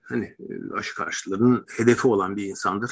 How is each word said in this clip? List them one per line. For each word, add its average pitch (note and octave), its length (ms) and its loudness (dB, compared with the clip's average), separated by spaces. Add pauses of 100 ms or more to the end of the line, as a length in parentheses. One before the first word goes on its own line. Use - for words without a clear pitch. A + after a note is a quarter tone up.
hani, A#2 220 -6
e, - 500 -14
aşı G#2 200 -8
karşıtlarının G2+ 720 2 (100)
hedefi A#2 320 6
olan G2 280 2
bir G#2 80 -4
insandır. G2 480 -4